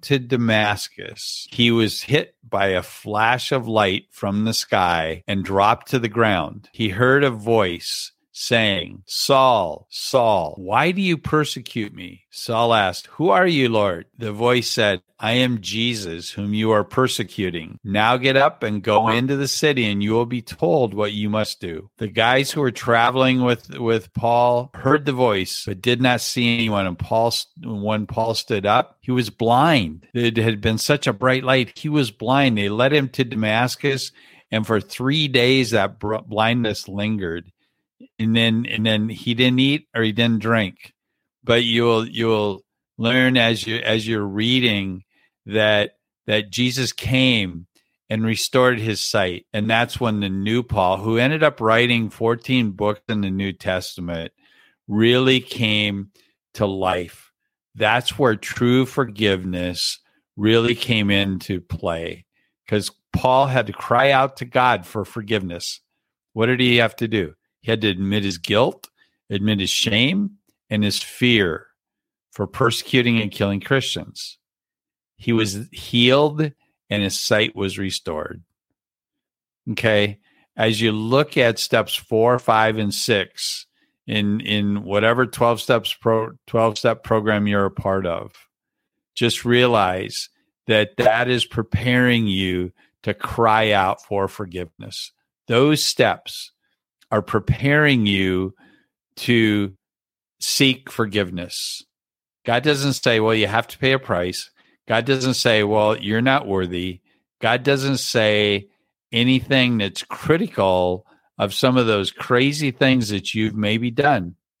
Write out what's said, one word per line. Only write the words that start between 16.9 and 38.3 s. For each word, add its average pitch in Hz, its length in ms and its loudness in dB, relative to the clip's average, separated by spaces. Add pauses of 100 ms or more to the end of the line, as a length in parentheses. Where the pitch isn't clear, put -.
Now 107 360 2
get 131 180 2
up 139 260 2
and 104 220 -4
go 107 240 2
into 127 300 0
the 139 100 -4
city, 131 380 0
and 101 180 -2
you 104 80 0
will 117 140 2
be 120 160 -6
told 139 520 -2
what 104 200 -2
you 104 160 -4
must 107 320 -4
do." 87 360 -10
The 107 120 -6
guys 123 420 2
who 156 80 -6
were 131 120 0
traveling 127 680 2
with, 123 380 -2
with 113 340 -2
Paul 120 600 2
heard 143 320 0
the 143 80 -2
voice, 107 520 0
but 98 140 -8
did 120 220 0
not 123 180 2
see 120 340 -2
anyone. 107 340 0
And 87 120 -6
Paul, 113 320 0 (320)
when 107 420 -4
Paul 113 280 -4
stood 104 320 -4
up, 117 340 0
he - 120 -6
was 117 180 0
blind. 117 840 0
It 120 220 0
had 110 240 0
been 110 180 0
such 147 300 -2
a 117 60 2
bright 127 320 0
light. 131 340 0
He 156 80 -6
was 147 240 0
blind. 127 460 2
They 101 100 0
led 120 240 2
him 143 200 2
to 135 120 -2
Damascus, 120 880 -2 (400)
and 107 160 0
for 110 140 2
three 139 480 -2
days 123 420 4
that 101 280 0
br-, 107 180 -4
blindness 110 720 -2
lingered. 95 600 -6 (680)
And 113 160 2